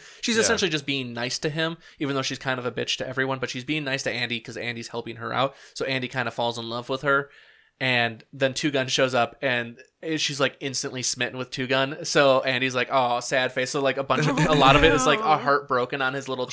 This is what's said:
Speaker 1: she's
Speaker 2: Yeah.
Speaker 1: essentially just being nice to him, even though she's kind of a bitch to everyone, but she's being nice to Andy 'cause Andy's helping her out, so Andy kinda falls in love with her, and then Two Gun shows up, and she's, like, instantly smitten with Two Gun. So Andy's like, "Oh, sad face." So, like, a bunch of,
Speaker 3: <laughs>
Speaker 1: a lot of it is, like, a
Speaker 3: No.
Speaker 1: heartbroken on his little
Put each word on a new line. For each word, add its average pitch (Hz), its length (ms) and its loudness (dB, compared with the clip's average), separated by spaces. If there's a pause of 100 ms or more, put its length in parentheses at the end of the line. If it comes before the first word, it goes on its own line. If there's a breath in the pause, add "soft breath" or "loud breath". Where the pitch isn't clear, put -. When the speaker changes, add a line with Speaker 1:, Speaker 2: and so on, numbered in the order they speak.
(200 loud breath)
Speaker 1:
she's 226 160 0
Speaker 2:
Yeah. 220 60 4
Speaker 1:
essentially 208 280 2
just 147 160 -4
being 131 260 -4
nice 120 280 -4
to 156 100 -2
him, 160 260 -4 (220 soft breath)
even 139 160 -2
though 135 80 0
she's 131 160 -4
kind 127 220 -4
of 120 60 -4
a 120 60 -2
bitch 120 260 -4
to - 100 -6
everyone, 131 320 -2
but 127 100 -6
she's 123 140 -8
being 151 180 -4
nice 135 220 -4
to 117 80 -2
Andy 120 260 -4
'cause 113 180 -12
Andy's 117 320 -6
helping 117 280 -8
her 113 160 -8
out, 131 240 0 (180 loud breath)
so 135 120 -4
Andy 131 200 -2
kinda 123 240 -2
falls 117 260 -2
in 117 140 -8
love 120 180 -8
with 131 140 -4
her, 139 280 2 (500 soft breath)
and 120 520 0
then 135 220 0
Two 147 180 0
Gun 131 160 0
shows 131 260 2
up, 117 260 2
and 120 380 -2 (380)
she's, 143 240 -2
like, 131 180 0
instantly 127 440 -6
smitten 123 360 -4
with 127 120 -8
Two 127 180 -4
Gun. 135 360 0
So 135 360 4
Andy's 131 340 0
like, 123 160 0
"Oh, 123 300 2
sad 127 320 0
face." 127 180 -2
So, 147 100 0
like, 135 180 2
a 139 60 -2
bunch 135 220 2
of, 143 120 0
Speaker 3:
<laughs> 156 80 4
Speaker 1:
a 156 80 4
lot 139 200 8
of 147 80 6
it 160 100 8
is, 156 140 4
like, 143 140 4
a - 20 -4
Speaker 3:
No. 156 140 4
Speaker 1:
heartbroken 139 680 0
on 131 120 0
his 131 140 -6
little 127 240 -4